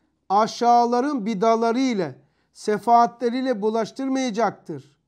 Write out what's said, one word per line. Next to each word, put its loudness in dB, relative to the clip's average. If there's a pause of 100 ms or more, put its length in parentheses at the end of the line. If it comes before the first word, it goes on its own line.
(280)
aşağıların 0
bidaları 0
ile, -2 (380)
sefaatleriyle 0
bulaştırmayacaktır. -4 (120)